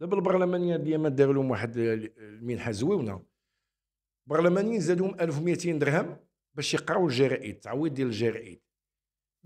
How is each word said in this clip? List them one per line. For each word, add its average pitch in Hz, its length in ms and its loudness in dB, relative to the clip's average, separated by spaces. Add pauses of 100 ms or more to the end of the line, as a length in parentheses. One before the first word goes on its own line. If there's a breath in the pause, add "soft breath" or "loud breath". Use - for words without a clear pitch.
دابا 180 160 -2
البرلمانيين 180 560 2
هاد 160 80 0
الأيامات 156 320 0
داير 139 200 4
لهم 135 180 2
واحد 117 260 -4
المنحة 110 920 -4
زويونة. 110 520 -2 (1040)
البرلمانيين 180 540 2
زادوهم 175 400 0
ألف 160 180 -2
وميتين 170 400 0
درهم 147 380 0 (400)
باش 147 180 -2
يقراو 175 320 2
الجرائد، 123 540 0
تعويض 139 340 -4
ديال 127 140 -2
الجرائد. 107 520 -4 (840)